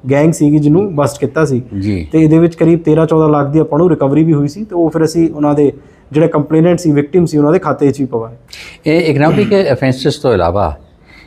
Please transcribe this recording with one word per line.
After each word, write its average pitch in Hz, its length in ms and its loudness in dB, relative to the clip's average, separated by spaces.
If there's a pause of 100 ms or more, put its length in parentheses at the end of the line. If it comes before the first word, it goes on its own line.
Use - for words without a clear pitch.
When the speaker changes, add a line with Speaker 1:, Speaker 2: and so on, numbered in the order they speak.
(120)
Speaker 1:
ਗੈਂਗ 151 200 2
ਸੀਗੀ 151 280 2
ਜਿਹਨੂੰ 160 360 0
ਬਸਟ 143 240 -2
ਕੀਤਾ 156 260 -2
ਸੀ। 127 180 -4 (160)
Speaker 2:
ਜੀ। 95 320 -4
Speaker 1:
ਤੇ 160 120 2
ਇਹਦੇ 156 160 4
ਵਿੱਚ 165 160 0
ਕਰੀਬ 170 240 2
ਤੇਰਾਂ 160 260 2
ਚੌਦਾਂ 156 240 2
ਲੱਖ 147 180 0
ਦੀ 151 120 0
ਆਪਾਂ 151 200 0
ਨੂੰ 175 100 2
ਰਿਕਵਰੀ 143 340 0
ਵੀ 160 100 2
ਹੋਈ 143 140 0
ਸੀ 202 160 -10
ਤੇ 190 120 -12
ਉਹ 165 140 0
ਫਿਰ 156 160 0
ਅਸੀਂ 160 260 0
ਉਹਨਾਂ 147 220 -2
ਦੇ 143 200 2 (380)
ਜਿਹੜੇ 156 160 2
ਕੰਪਲੇਨੈਂਟ 160 520 0
ਸੀ, 160 120 0
ਵਿਕਟਿਮ 147 340 0
ਸੀ, 156 120 -2
ਉਹਨਾਂ 147 140 2
ਦੇ 180 80 2
ਖਾਤੇ 143 320 0
'ਚ 143 80 -8
ਵੀ 135 60 -2
ਪਵਾਏ। 117 300 -8 (500)
Speaker 2:
ਇਹ 160 160 2
ਇਕਨੋਮਿਕ 156 460 0 (240)
ਅਫੈਂਸਸ 131 440 -2
ਤੋਂ 127 180 -2
ਇਲਾਵਾ 87 440 0 (500)